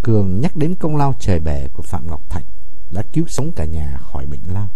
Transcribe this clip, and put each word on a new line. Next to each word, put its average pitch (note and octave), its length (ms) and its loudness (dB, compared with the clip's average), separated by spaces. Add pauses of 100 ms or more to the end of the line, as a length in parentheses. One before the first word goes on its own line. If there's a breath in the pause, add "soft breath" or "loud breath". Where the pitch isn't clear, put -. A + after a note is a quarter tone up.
Cường G2+ 400 0
nhắc E3+ 160 0
đến D#3+ 180 0
công D3+ 220 0
lao C#3 220 0
trời F2 200 0
bể C#2+ 340 0
của - 100 0
Phạm E2 240 0
Ngọc D#2 220 0
Thạch - 160 0 (460)
đã F#2 100 0 (120)
cứu D#3+ 140 0
sống D3+ 240 0
cả D#2 140 0
nhà D2+ 320 0
khỏi - 280 0
bệnh D2 280 0
lao, G2+ 220 0